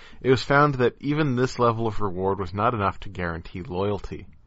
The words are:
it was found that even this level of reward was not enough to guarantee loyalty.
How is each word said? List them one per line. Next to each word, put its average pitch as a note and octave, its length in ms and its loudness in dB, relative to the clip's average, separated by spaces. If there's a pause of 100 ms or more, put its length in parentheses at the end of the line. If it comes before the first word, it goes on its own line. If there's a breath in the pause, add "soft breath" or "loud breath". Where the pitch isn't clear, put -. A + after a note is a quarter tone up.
(220 loud breath)
it B2 80 0
was C3 140 4
found C#3+ 320 4
that B2 240 2
even D3 360 0
this B2+ 220 0
level A#2 300 2
of G#2 140 0
reward F#2+ 380 0
was F#2 140 -6
not A2 200 2
enough G2 280 -2
to G#2+ 80 -10
guarantee F2 540 -6
loyalty. F#2 640 -4 (200)